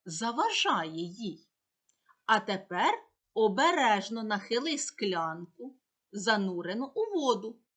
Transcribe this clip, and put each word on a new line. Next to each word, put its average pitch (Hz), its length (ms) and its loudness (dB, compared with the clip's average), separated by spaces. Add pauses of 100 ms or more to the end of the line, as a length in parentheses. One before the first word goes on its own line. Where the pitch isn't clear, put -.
заважає 226 960 -2
їй. 180 460 -10 (760)
А 220 160 2
тепер 202 640 -2 (300)
обережно 226 880 4
нахили 226 560 -2
склянку, 175 1000 -6 (360)
занурену 202 840 0
у 415 260 0
воду. 226 400 0 (160)